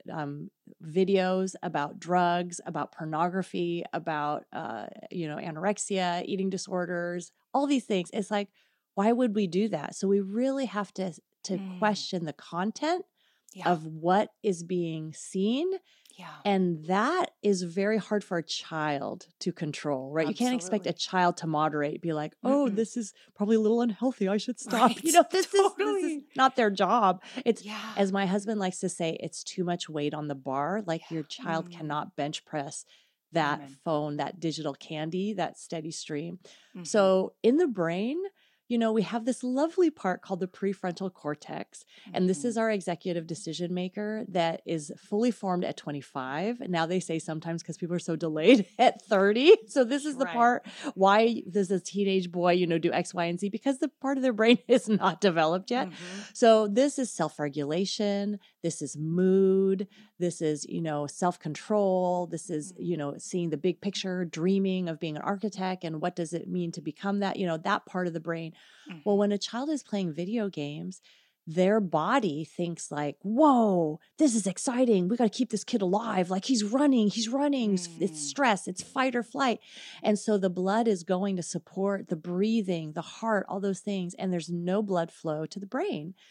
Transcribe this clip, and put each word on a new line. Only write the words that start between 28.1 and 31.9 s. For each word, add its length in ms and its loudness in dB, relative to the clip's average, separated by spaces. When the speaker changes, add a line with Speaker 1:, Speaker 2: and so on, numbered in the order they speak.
Speaker 1:
my 140 0
husband 340 -2
likes 200 -2
to 100 -2
say, 300 -4
"It's 220 -10
too 220 -4
much 240 -4
weight 260 -2
on 140 -6
the 60 -4
bar." 520 -2
Like, 160 -2
Speaker 2:
Yeah. 120 -12
Speaker 1:
your 100 -4
child 460 -6
Speaker 2:
Mm. 20 -18
Speaker 1:
cannot 420 -6